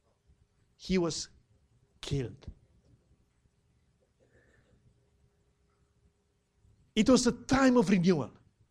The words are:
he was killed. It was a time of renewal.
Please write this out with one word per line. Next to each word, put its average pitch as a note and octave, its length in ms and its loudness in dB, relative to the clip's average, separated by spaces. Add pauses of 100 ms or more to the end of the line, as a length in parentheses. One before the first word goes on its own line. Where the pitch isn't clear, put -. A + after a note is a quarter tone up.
(760)
he F#3 200 -4
was E3+ 320 -4 (720)
killed. A#2+ 460 -10 (4000)
It G#3+ 140 0
was B3 180 4
a A#3 40 0
time C4 440 0
of G3+ 140 2
renewal. F3 420 0 (400)